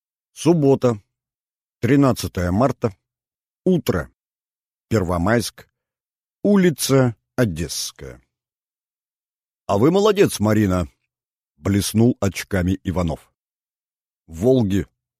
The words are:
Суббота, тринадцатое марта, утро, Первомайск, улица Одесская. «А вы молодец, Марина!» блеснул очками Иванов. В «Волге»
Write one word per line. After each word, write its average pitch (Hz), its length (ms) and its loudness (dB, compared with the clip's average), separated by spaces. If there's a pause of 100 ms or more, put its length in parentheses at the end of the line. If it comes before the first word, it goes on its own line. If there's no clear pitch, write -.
(320)
Суббота, 135 680 2 (800)
тринадцатое 113 720 0
марта, 117 440 -2 (720)
утро, 131 460 -2 (760)
Первомайск, 95 800 -2 (760)
улица 143 720 2 (220)
Одесская. 76 840 -6 (1500)
«А 101 100 0
вы 123 120 4
молодец, 196 500 2
Марина!» 101 500 0 (640)
блеснул 104 640 0
очками 95 640 -4
Иванов. 85 480 -6 (960)
В 80 120 -18
«Волге» 101 480 0 (320)